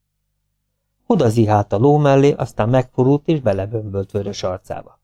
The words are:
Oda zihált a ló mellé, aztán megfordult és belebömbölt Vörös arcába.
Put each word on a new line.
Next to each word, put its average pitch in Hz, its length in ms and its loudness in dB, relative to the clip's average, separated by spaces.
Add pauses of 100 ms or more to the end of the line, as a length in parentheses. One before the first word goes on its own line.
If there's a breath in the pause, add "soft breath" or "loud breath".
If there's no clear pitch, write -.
(1080)
Oda 160 220 2
zihált 104 440 0
a 98 60 0
ló 143 180 4
mellé, 143 360 4
aztán 113 360 -4
megfordult 131 600 0
és 160 120 0
belebömbölt 98 680 -6
Vörös 101 320 -8
arcába. - 600 -10